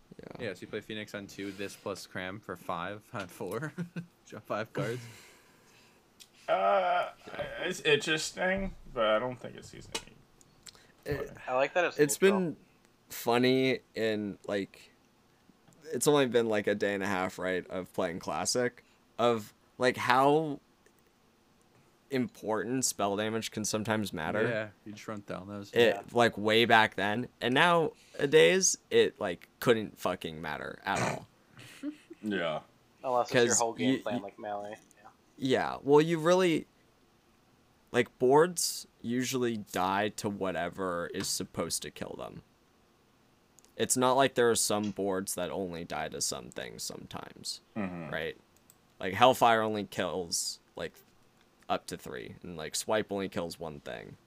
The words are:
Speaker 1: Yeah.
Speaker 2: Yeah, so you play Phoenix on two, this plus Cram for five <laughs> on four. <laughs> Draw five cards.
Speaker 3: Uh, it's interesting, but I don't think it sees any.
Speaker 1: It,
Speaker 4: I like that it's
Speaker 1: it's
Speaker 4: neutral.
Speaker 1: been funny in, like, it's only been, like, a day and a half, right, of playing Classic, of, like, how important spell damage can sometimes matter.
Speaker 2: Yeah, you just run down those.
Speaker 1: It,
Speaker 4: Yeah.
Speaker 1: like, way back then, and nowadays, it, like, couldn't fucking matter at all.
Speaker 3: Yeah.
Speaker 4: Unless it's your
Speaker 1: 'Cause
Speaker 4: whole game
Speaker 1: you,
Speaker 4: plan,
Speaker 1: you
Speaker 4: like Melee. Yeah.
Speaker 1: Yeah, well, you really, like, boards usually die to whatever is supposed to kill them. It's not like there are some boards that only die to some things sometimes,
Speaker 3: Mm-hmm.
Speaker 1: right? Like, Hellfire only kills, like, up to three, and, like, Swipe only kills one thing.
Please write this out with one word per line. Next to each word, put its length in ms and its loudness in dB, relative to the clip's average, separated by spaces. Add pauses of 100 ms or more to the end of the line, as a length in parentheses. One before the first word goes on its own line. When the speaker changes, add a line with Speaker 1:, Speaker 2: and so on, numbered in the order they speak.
(200)
Speaker 1:
Yeah. 280 -10
Speaker 2:
Yeah, 60 -6
so 80 -16
you 60 -14
play 140 -8
Phoenix 340 -10
on 120 -10
two, 260 -8
this 220 -8
plus 300 -8
Cram 340 -8
for 180 -10
five 500 -6
<laughs> 60 -20
on 140 -8
four. 440 -8 (280)
<laughs> 280 -16
Draw 120 -14
five 340 -6
cards. 260 -4 (1500)
Speaker 3:
Uh, 600 2 (540)
it's 180 -4
interesting, 920 0 (200)
but 120 0
I 140 4
don't 200 -6
think 160 -14
it 100 -16
sees 220 -18 (1160)
any. 120 -4
Speaker 1:
It, 140 -8 (160)
Speaker 4:
I 60 -4
like 220 2
that 100 4
it's 140 -2
Speaker 1:
it's 220 2
Speaker 4:
neutral. 180 6
Speaker 1:
been 160 -2 (540)
funny 720 2 (140)
in, 440 -2 (100)
like, 440 -6 (1040)
it's 140 0
only 180 6
been, 240 4
like, 180 2
a 80 4
day 200 2
and 80 -2
a 40 -2
half, 300 -2
right, 300 -2
of 260 -8
playing 260 -2
Classic, 640 -2 (360)
of, 340 2 (240)
like, 200 2
how 600 4 (1500)
important 720 -2
spell 300 0
damage 360 -2
can 140 -4
sometimes 480 -2
matter. 340 0
Speaker 2:
Yeah, 200 -4 (180)
you 80 -12
just 140 -18
run 200 -10
down 200 -10
those. 240 -12
Speaker 1:
It, 240 6
Speaker 4:
Yeah. 60 -10 (120)
Speaker 1:
like, 240 4
way 280 4
back 300 6
then, 320 -2 (140)
and 120 0
nowadays, 1200 4 (120)
it, 300 4
like, 300 -6 (100)
couldn't 400 2
fucking 420 -4
matter 440 -8
at 160 0
all. 260 -4 (960)
Speaker 3:
Yeah. 380 -2 (420)
Speaker 4:
Unless 240 2
it's 80 -10
your 120 6
Speaker 1:
'Cause 120 4
Speaker 4:
whole 140 0
game 200 2
Speaker 1:
you, 80 0
Speaker 4:
plan, 160 -4
Speaker 1:
you 60 -8
Speaker 4:
like 160 -14
Melee. 320 -8 (260)
Yeah. 120 -20 (280)
Speaker 1:
Yeah, 460 0
well, 180 8
you 160 2
really, 480 4 (1300)
like, 280 0
boards 680 4 (140)
usually 560 -2
die 520 0
to 200 -6
whatever 840 -4
is 140 -4
supposed 560 -4
to 80 -12
kill 260 -12
them. 240 -12 (1400)
It's 200 0
not 160 4
like 220 2
there 140 4
are 60 2
some 360 0
boards 440 -4
that 160 -6
only 320 -6
die 260 -6
to 120 -8
some 280 -6
things 320 -12
sometimes, 800 -12 (140)
Speaker 3:
Mm-hmm. 340 -8
Speaker 1:
right? 280 -6 (640)
Like, 140 -6
Hellfire 480 6
only 220 -2
kills, 760 -4 (160)
like, 180 -8 (760)
up 180 -4
to 100 -8
three, 440 -12
and, 160 -12
like, 180 -10
Swipe 360 -2
only 180 -2
kills 300 -6
one 220 -10
thing. 340 -12 (120)